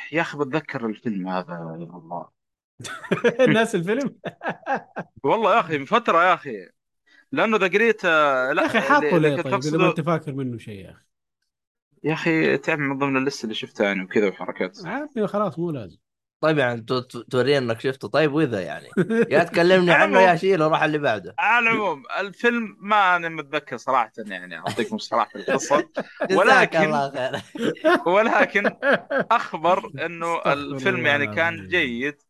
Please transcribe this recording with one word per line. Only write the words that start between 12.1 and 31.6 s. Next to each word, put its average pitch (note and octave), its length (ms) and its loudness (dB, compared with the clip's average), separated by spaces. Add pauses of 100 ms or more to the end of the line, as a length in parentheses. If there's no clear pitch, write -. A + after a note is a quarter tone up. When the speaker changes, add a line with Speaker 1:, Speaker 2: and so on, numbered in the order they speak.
Speaker 1:
أخي D#3 440 2
تعب D#3+ 220 -2
من C#3 200 -2
ضمن C#3 180 0
الليست C3 280 -2
اللي A2 100 -6
شفتها A2+ 320 -4
يعني G2 180 -2
وكذا G#2 240 2
وحركات. F#2 580 -8
Speaker 2:
عادي B3 400 -6
خلاص G3 320 -4
مو E3+ 120 -4
لازم. A2+ 280 -12 (420)
Speaker 3:
طيب D#3 180 2
يعني A#2+ 220 0
تو-، B2+ 200 -2
تو-، B2 300 -12
تورينا C3 280 4
إنك A2+ 220 -2
شفته. - 280 -4
طيب D3 240 2
وإذا C3+ 280 0
يعني D#2 280 -10 (420)
يا D#3 140 4
تكلمني F3 460 4
Speaker 1:
<laughs> - 20 6
على D#3 100 8
Speaker 3:
عنه G3 140 2
يا F#3 40 8
Speaker 1:
العموم، F3+ 160 8
Speaker 3:
شيله F3 320 2
وراح D#3 140 2
اللي D3+ 160 0
بعده. G#2+ 400 -2
Speaker 1:
على A3+ 320 2
العموم F#3+ 320 -2 (180)
الفيلم A3+ 600 -2
ما G3 360 2
أنا E3+ 120 -2
متذكر D3 480 -6
صراحة B2 420 0
يعني F2+ 400 -12
أعطيكم G#3 400 -6
صراحة - 380 -2
القصة. - 420 -2
Speaker 3:
<laughs> - 520 -6
جزاك F#3+ 80 2
Speaker 1:
ولكن، A3+ 400 4
Speaker 3:
الله D3 320 0
خير. B2+ 320 -6 (640)
Speaker 1:
<laughs> F3 80 2
ولكن G#3 520 2 (640)
أخبر F#3 600 0 (160)
إنه E3+ 300 -4
Speaker 2:
استغفر - 160 0
Speaker 1:
الفيلم C#3+ 440 -2
Speaker 2:
الله D#3+ 120 0
Speaker 1:
يعني C#3+ 180 2
كان E3 280 -2
Speaker 2:
العظيم. E3 140 -14